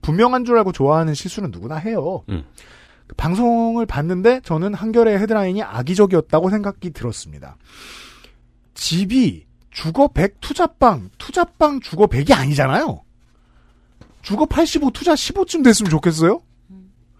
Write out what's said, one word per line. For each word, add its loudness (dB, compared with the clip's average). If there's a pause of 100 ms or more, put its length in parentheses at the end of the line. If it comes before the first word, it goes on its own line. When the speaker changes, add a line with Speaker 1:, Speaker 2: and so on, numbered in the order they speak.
Speaker 1:
분명한 0
줄 2
알고 2
좋아하는 0
실수는 -8
누구나 -12
해요. -6
Speaker 2:
음. -6 (720)
Speaker 1:
방송을 0
봤는데 0
저는 -2
한겨레의 2
헤드라인이 0
악의적이었다고 2
생각이 -4
들었습니다. -12 (1120)
집이 -2 (260)
주거 0
백 -2
투자빵, 0
투자빵 -2
주거 2
백이 0
아니잖아요. 0 (1200)
주거 0
팔십오, 0
투자 0
십오쯤 -2
됐으면 4
좋겠어요? 2 (800)